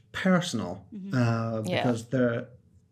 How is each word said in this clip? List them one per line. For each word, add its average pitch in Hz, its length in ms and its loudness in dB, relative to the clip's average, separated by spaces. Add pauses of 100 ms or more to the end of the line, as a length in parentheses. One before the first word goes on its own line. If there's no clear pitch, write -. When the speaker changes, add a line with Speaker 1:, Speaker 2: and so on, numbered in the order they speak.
(120)
Speaker 1:
personal, 117 720 0 (100)
Speaker 2:
Mm-hmm. 196 200 -8
Speaker 1:
uh, 113 500 2
Speaker 3:
Yeah. 147 180 0
Speaker 1:
because 120 260 0
they're, 123 400 0 (440)